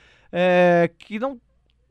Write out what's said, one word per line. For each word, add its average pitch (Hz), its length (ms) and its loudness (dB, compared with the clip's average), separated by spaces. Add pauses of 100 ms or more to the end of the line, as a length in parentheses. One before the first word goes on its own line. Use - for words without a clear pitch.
(320)
é, 175 680 2
que - 180 -14
não 254 240 -8 (500)